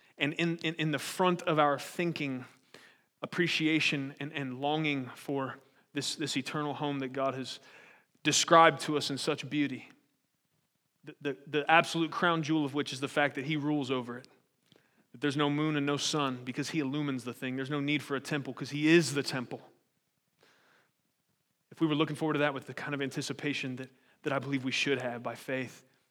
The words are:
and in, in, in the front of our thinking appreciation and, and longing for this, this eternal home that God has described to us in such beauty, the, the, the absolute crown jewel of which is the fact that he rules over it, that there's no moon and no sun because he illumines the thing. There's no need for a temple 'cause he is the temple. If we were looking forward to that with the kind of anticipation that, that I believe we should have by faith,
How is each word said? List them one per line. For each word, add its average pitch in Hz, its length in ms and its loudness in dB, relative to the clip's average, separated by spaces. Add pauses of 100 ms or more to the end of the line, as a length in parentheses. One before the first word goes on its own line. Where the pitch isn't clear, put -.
(160)
and 143 180 0
in, 165 240 0
in, 160 180 -2
in 156 160 0
the 139 60 0
front 180 440 0
of 160 160 2
our 147 200 4
thinking 147 680 -4 (760)
appreciation 151 960 0
and, 147 140 -8
and 135 280 -6
longing 143 540 0
for 135 420 -4 (360)
this, 139 220 -4
this 143 240 -4
eternal 147 340 -4
home 143 280 -4
that 131 120 -6
God 135 220 -2
has 131 260 -10 (600)
described 160 600 8
to 151 140 -2
us 139 140 -2
in 135 80 -4
such 143 320 -2
beauty, 139 400 -2 (1120)
the, 151 160 -16
the, 143 160 -4 (100)
the 147 240 0
absolute 165 400 4
crown 165 320 2
jewel 151 220 2
of 135 80 -2
which 143 220 -2
is 131 60 -8
the 135 80 -4
fact 143 260 2
that 143 100 -4
he 156 120 -2
rules 143 340 0
over 123 260 -4
it, 127 120 -18 (840)
that 120 100 -20
there's 143 160 0
no 147 140 4
moon 151 260 2
and 143 80 2
no 143 140 2
sun 139 460 0
because 131 260 -4
he 165 80 -2
illumines 139 460 -2
the 120 100 -6
thing. 131 220 -6
There's 131 120 -4
no 147 120 -2
need 143 220 0
for 139 140 -4
a 127 40 -2
temple 139 340 -4
'cause 131 160 -8
he 151 180 2
is 160 240 8
the 139 100 0
temple. 127 380 -6 (2000)
If - 100 -8
we 160 60 2
were 151 80 2
looking 151 220 2
forward 156 180 0
to 143 60 2
that 147 120 2
with 131 140 -8
the 127 80 -12
kind 143 200 -6
of 139 60 -2
anticipation 135 760 -4
that, 131 140 -12 (320)
that 143 100 -2
I 139 60 0
believe 135 240 -2
we 131 100 -2
should 135 280 0
have 120 220 -6
by 117 120 -6
faith, 131 480 -8 (280)